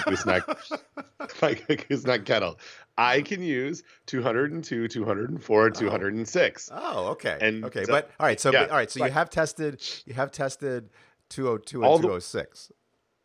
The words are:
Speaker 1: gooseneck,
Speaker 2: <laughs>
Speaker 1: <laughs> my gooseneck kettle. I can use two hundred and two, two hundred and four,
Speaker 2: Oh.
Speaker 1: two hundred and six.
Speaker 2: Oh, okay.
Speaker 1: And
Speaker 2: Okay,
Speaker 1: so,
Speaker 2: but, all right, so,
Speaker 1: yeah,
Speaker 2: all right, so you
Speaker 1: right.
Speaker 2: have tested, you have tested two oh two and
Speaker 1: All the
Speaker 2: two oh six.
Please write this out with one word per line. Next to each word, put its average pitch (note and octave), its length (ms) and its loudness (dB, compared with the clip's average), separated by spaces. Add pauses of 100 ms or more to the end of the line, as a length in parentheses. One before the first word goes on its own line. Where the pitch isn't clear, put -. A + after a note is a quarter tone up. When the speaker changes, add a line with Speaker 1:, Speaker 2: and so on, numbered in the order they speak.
Speaker 1:
gooseneck, F#2 380 2 (360)
Speaker 2:
<laughs> - 320 -16
Speaker 1:
<laughs> - 320 -14
my D3 120 4 (340)
gooseneck B2 360 0
kettle. G2+ 340 0 (400)
I B2 240 4
can F#3 200 -6
use D3 420 -4 (220)
two B2+ 160 -2
hundred B2+ 300 2
and E3 120 -8
two, A#2 240 -2
two A2 160 -4
hundred A2 260 -2
and D#3+ 120 -6
four, A2 240 8
Speaker 2:
Oh. A2+ 40 6
Speaker 1:
two A2 180 0
hundred G2 260 0
and A2 140 -4
six. - 440 0
Speaker 2:
Oh, D#3 380 -6
okay. G2 300 -6
Speaker 1:
And A2 240 0
Speaker 2:
Okay, G2 200 -6
Speaker 1:
so, G#2+ 80 -2
Speaker 2:
but, D3+ 260 2
all D#3+ 80 2
right, A2+ 140 2
so, C#3 120 2
Speaker 1:
yeah, C3 140 6
Speaker 2:
all D3+ 100 0
right, A#2+ 140 0
so - 80 -8
you D3 60 0
Speaker 1:
right. C3+ 80 0
Speaker 2:
have E3 180 0
tested, D#3 500 -2 (240)
you C3 100 -14
have C3+ 180 -2
tested C3 580 -6 (380)
two C3+ 200 -4
oh A2+ 100 0
two - 200 -10
and A#2 80 4
Speaker 1:
All D#3 120 8
the D#3 100 2
Speaker 2:
two G2 60 0
oh F2 40 -2
six. - 520 -10 (540)